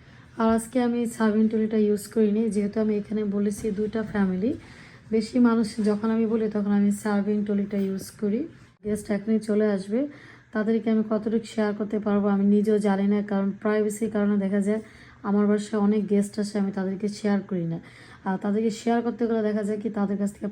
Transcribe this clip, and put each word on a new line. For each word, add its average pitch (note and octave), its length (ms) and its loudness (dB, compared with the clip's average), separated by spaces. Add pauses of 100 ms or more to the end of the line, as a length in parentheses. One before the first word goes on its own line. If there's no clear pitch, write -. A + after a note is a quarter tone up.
(400)
আর A3+ 80 2 (100)
আজকে A3+ 200 -4 (100)
আমি A#3+ 120 0 (180)
সার্ভিং A3 340 2
ট্রলিটা A3 360 0
ইউজ G#3 160 0 (100)
করিনি, G#3+ 280 2 (140)
যেহেতু G3+ 280 0
আমি G#3+ 180 2
এখানে G#3 200 -4 (140)
বলেছি G#3 300 -2 (140)
দুইটা G#3+ 220 -2 (100)
ফ্যামিলি, G3 400 0 (640)
বেশি A3 240 0 (100)
মানুষ A3+ 200 4 (220)
যখন G#3 260 0
আমি A3+ 180 2
বলি A3 120 0 (100)
তখন G#3 240 0
আমি G3+ 120 4 (120)
সার্ভিং G#3 420 0
ট্রলিটা G3+ 320 -2 (100)
ইউজ F#3+ 180 -4 (140)
করি। G#3+ 220 0 (420)
গেস্ট G#3 220 -4 (100)
এখনই G#3+ 320 0
চলে G#3+ 180 2 (100)
আসবে, G3+ 240 -4 (540)
তাদেরকে A3 400 0
আমি A3 180 2
কতটুকু A3 420 0
শেয়ার G#3+ 260 0
করতে G#3+ 260 -4
পারবো G3+ 300 2
আমি G3 100 2 (100)
নিজেও G#3 220 4 (100)
জানি G3 260 2
না, G#3 60 2 (120)
কারণ G3 180 0 (120)
প্রাইভেসির G#3+ 540 0
কারণে G#3 200 2 (100)
দেখা G3+ 220 0
যায় G#3+ 140 0 (480)
আমার G#3 200 4
বাসায় G#3 360 0
অনেক G#3 160 2 (100)
গেস্ট G3+ 300 2
আসে, G#3 200 -6
আমি G3 160 -2
তাদেরকে F#3+ 300 -4 (120)
শেয়ার G3+ 200 0 (100)
করি F3 240 -2
না। E3 60 -6 (480)
আর F#3+ 160 0
তাদেরকে G#3+ 280 0 (100)
শেয়ার A#3 240 2
করতে A#3+ 220 -4
গেলে A3+ 220 0
দেখা G#3+ 180 -2
যায় G#3+ 160 -4
কি A#3 140 -4
তাদের G3+ 240 0
কাছ G3+ 140 0
থেকে G3+ 160 -8